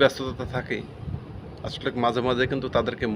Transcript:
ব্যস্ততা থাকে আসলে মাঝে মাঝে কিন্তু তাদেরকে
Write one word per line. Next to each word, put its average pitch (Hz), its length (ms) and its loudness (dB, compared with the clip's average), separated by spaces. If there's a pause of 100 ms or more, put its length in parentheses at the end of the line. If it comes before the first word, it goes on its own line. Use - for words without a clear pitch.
ব্যস্ততা 127 440 4 (100)
থাকে 120 220 -2 (920)
আসলে - 220 -4 (140)
মাঝে 120 240 4
মাঝে 127 240 2
কিন্তু 131 240 -2
তাদেরকে 117 300 2 (100)